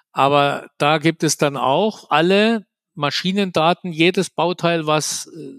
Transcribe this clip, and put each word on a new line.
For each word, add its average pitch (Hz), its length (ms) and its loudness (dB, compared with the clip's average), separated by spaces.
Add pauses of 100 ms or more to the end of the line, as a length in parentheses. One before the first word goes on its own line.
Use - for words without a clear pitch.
(120)
Aber 143 560 0 (100)
da 151 200 0
gibt 160 260 -2
es 156 140 0
dann 143 180 0
auch 143 560 -2
alle 196 540 2 (280)
Maschinendaten, 175 1000 -2
jedes 175 360 2
Bauteil, 170 560 -2
was, 151 420 -2
äh, - 120 -18 (200)